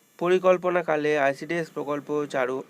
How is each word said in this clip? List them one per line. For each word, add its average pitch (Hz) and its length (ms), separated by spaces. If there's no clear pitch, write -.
পরিকল্পনাকালে 175 1000
আইসিডিএস 151 520
প্রকল্প 147 560
চালু, 131 440